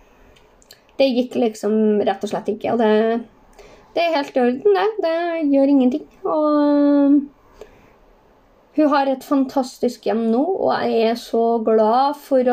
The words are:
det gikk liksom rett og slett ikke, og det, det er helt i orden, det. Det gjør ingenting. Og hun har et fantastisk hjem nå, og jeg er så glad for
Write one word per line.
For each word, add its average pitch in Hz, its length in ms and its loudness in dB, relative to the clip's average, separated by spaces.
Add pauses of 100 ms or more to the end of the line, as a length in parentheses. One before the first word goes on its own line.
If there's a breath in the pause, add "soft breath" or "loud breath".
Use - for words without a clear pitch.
(960 soft breath)
det 269 120 2
gikk 247 320 -2
liksom 214 640 0
rett 196 180 -4
og 208 80 -6
slett - 220 -6
ikke, 220 200 -4
og 233 80 -2
det, 214 120 2 (1000 loud breath)
det 339 100 0
er 330 100 -2
helt 285 220 -4
i 254 40 2
orden, 269 360 2
det. 381 100 0 (160)
Det 330 140 -2 (340)
gjør 277 220 4
ingenting. 262 340 2 (160)
Og 294 960 2 (1600 loud breath)
hun 294 160 4
har 277 180 0
et 262 140 -6
fantastisk 262 840 -4
hjem 214 240 -2
nå, 233 100 0
og 349 380 -2
jeg 226 320 0
er 233 80 -4
så 233 460 -2
glad 226 560 2
for 254 300 0